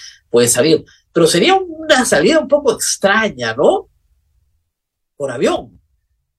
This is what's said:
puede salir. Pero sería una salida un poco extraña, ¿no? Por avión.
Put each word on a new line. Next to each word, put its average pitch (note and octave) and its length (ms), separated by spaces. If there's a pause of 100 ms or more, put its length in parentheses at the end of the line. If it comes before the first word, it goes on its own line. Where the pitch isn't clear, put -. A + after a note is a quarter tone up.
(300)
puede A#2+ 180
salir. C#3 360 (280)
Pero E3 160
sería A#3+ 280
una D#4 500
salida A#3 340
un B3+ 80
poco C#4+ 260
extraña, F3 800
¿no? A#3 360 (1300)
Por C3+ 160
avión. F#3+ 480 (600)